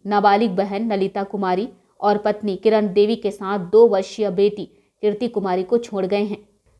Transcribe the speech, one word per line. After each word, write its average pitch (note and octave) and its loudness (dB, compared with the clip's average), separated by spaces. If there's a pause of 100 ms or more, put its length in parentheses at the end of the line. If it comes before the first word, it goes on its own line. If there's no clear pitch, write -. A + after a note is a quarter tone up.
नाबालिग G3+ 4
बहन G3+ -2
ललिता G3 -2
कुमारी G3 -2 (320)
और G#3 2
पत्नी G#3 -2
किरण G#3 2
देवी G#3 4
के G#3+ -4
साथ G3 -4
दो G#3+ 4
वर्षीय G3+ -2
बेटी G3+ 0 (360)
कीर्ति G#3 -2
कुमारी F#3+ -4
को G#3 0
छोड़ G#3 -4
गए G3+ -2
हैं। G3+ -6 (420)